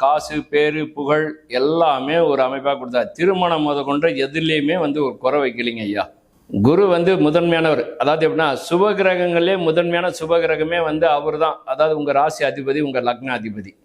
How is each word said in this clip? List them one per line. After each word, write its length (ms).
காசு, 340
பேரு, 300
புகழ் 320
எல்லாமே 580
ஒரு 160
அமைப்பா 340
கொடுத்தாரு. 380
திருமணம் 500
முத 120
கொண்டு 180
எதுலேயுமே 580
வந்து 240
ஒரு 60
குறை 200
வைக்கலைங்க 440
ஐயா. 160
குரு 160
வந்து 180
முதன்மையானவர். 580
அதாவது 260
எப்படின்னா, 200
சுப 320
கிரகங்களே 560
முதன்மையான 440
சுப 240
கிரகமே 440
வந்து 180
அவரு 260
தான். 160
அதாவது 260
உங்க 200
ராசி 300
அதிபதி, 380
உங்க 220
லக்ன 300
அதிபதி. 340